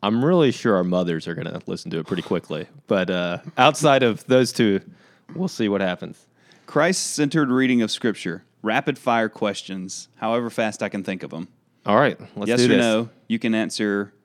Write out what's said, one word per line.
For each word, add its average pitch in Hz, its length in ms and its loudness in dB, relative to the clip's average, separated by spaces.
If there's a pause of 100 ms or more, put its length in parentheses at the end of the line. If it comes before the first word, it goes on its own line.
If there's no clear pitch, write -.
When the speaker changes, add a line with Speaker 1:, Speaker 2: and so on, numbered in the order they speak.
Speaker 1:
I'm 113 200 2
really 160 280 4
sure 113 240 2
our 90 80 2
mothers 87 440 0
are 85 60 -4
gonna 80 320 -8
listen - 240 -8
to 82 80 -6
it 80 80 -6
pretty 90 160 -4
quickly. 85 460 -4 (180)
But, 92 240 0
uh, 87 300 -2 (180)
outside 139 460 4
of 113 240 0
those 127 240 4
two, 101 300 2 (520)
we'll 180 140 -4
see 113 200 -2
what 98 140 0
happens. - 460 -6 (400)
Speaker 2:
Christ-centered 151 840 0
reading 127 320 2
of 107 80 0
Scripture. 95 540 -4 (180)
Rapid 127 380 -2
fire 117 300 0
questions, 95 880 -8
however 117 340 -4
fast 110 320 -4
I 101 60 -4
can 98 140 -8
think 95 200 -8
of 73 100 -14
'em. 82 140 -10 (400)
Speaker 1:
All 104 80 4
right, 123 240 2 (160)
let's 104 140 -4
Speaker 2:
Yes 123 100 4
Speaker 1:
do 123 60 6
Speaker 2:
or - 20 6
Speaker 1:
this. 110 120 6
Speaker 2:
no, 113 300 2 (180)
you 110 120 -2
can 110 160 0
answer 101 580 -2 (120)